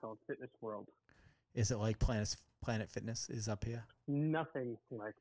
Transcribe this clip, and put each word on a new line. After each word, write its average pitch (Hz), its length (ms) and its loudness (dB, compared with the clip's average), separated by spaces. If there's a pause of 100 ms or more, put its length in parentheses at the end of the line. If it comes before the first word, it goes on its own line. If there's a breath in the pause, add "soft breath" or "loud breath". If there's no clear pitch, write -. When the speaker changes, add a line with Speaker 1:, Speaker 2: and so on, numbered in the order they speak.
Speaker 1:
called 110 160 -6 (100)
Fitness 127 220 -6 (100)
World. 107 280 -4 (680 soft breath)
Speaker 2:
Is 113 160 4
it 120 60 2
like 107 200 4
Planet, 107 380 4 (260)
Planet 110 300 0
Fitness 110 360 -4
is 110 220 -2
up 104 160 0
here? 117 180 -4 (240)
Speaker 1:
Nothing 147 680 2 (140)
like 107 300 -6